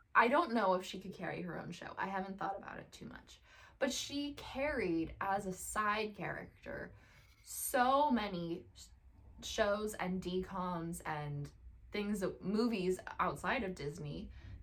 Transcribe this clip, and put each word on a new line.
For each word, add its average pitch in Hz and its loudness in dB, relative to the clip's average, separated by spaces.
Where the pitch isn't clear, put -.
I 233 10
don't 285 6
know 202 6
if 185 2
she 202 -6
could 185 -8
carry 160 -4
her 170 -4
own 175 -8
show. - -10
I - 0
haven't 190 -2
thought 196 -2
about - -10
it - -14
too - -14
much. - -16
But 269 2
she 285 -4
carried, 196 0
as 196 2
a 185 -2
side 214 0
character, - -8
so 269 4
many 185 0
s-, - -18
shows 214 0
and 185 -2
decoms 180 -2
and 147 -4
things 208 0
that, - -2
movies 196 2
outside 185 0
of 185 -4
Disney 151 -6